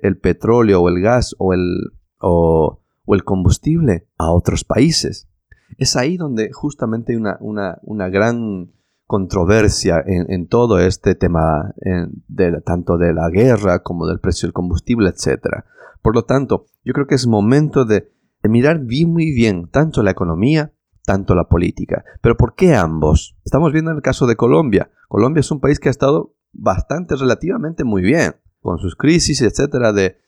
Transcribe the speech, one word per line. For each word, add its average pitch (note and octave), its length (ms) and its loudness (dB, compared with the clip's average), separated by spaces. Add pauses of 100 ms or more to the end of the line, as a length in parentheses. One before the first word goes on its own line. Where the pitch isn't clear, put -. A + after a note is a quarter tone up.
el G2 160 0
petróleo G#2 640 2
o F2 80 4
el F2+ 120 0
gas A#2 360 0
o F#2+ 160 0
el, F2+ 380 -4 (280)
o, E2 640 2 (220)
o G2+ 120 0
el F#2+ 100 -2
combustible G2 840 0 (100)
a E2 140 0
otros F2 320 0
países. - 640 0 (500)
Es - 180 -2
ahí D3+ 220 -2
donde B2+ 340 -4
justamente A#2 600 -6
hay A#2 40 -2
una, G#2+ 220 -4
una, G#2 440 -8
una G2+ 260 -6
gran G#2 640 -2 (320)
controversia F#2+ 1000 0
en, F2+ 240 -2
en F2+ 200 -4
todo A#2 300 2
este F#2 360 2
tema, D#2+ 600 0
en, F2+ 500 -6
de, E2+ 320 -2
tanto F2 380 -2
de E2+ 160 2
la E2 160 -2
guerra G2+ 500 2
como E2+ 260 -6
del E2+ 140 -4
precio F2 280 -4
del E2+ 60 -8
combustible, F2+ 560 -2
etcétera. - 540 -4 (380)
Por A2 120 2
lo A#2 120 0
tanto, B2+ 400 -2 (180)
yo B2+ 80 -6
creo C#3 160 -2
que D3 80 0
es B2 100 0
momento B2+ 600 2
de, G#2 260 -2 (320)
de G#2+ 60 2
mirar C#3 300 2
bien, D3 340 -2
muy D#3+ 200 0
bien G2+ 360 0
tanto C#3 340 0
la G2 80 2
economía, G#2+ 640 -2 (320)
tanto F#2+ 300 0
la E2+ 120 2
política. E2+ 560 -2 (180)
¿Pero A#2+ 140 2
por - 180 0
qué F3 220 4
ambos? D#2+ 720 0
Estamos D3+ 260 0
viendo D#3+ 200 -2
en D#3 60 -6
el - 60 -8
caso C3 240 0
de A#2 80 2
Colombia. B2 560 2 (160)
Colombia C3 320 0
es - 120 -2
un C#3+ 100 -6
país C#3+ 180 2
que - 80 -2
ha C#3 40 2
estado C#3+ 440 -2 (160)
bastante, C#3 640 -4
relativamente D3+ 720 -4
muy G#2 160 -2
bien, A2 340 2 (240)
con F2 180 -6
sus F2 180 -6
crisis, D3+ 460 0
etcétera, A#2+ 520 0
de, G2 240 0 (100)